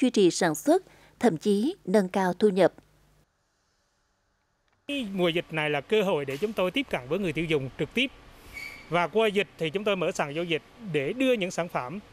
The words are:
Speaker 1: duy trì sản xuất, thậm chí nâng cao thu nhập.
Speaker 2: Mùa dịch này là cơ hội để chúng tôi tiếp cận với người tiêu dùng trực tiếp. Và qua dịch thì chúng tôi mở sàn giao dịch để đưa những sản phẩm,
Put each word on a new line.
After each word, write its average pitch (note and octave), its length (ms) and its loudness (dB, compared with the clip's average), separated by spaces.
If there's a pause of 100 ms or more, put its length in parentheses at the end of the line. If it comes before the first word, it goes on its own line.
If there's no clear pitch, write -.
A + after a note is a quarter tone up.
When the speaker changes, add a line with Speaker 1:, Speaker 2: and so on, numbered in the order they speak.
Speaker 1:
duy B3+ 100 4
trì F#3+ 200 6
sản E3 240 0
xuất, F4 280 2 (380)
thậm G3+ 160 4
chí G#3+ 480 0
nâng F#3+ 240 2
cao F#3 300 0
thu G#3+ 100 6
nhập. F#3 240 4 (2500)
Speaker 2:
Mùa F3+ 160 0
dịch E3 220 -2
này D3+ 200 -2
là D3 100 -2
cơ G#3+ 220 0
hội F3 220 0
để C3+ 120 -6
chúng G#3 160 -4
tôi F#3 180 0
tiếp C4+ 200 -2
cận E3+ 180 -4
với E3 100 -2
người F#3 140 -2
tiêu D#3+ 120 -2
dùng C#3+ 340 -2
trực D#3+ 160 -6
tiếp. C4 160 0 (800)
Và E3+ 180 0
qua G#3+ 200 2
dịch G3+ 200 0 (120)
thì D#3+ 120 -2
chúng F#3+ 140 -4
tôi G3+ 120 0
mở F3 180 -2
sàn D3 200 -4
giao E3 100 -4
dịch D#3+ 180 -2 (300)
để D3 200 -2
đưa B3+ 200 2
những F#3 180 -2
sản E3+ 180 -4
phẩm, D3 300 -6 (140)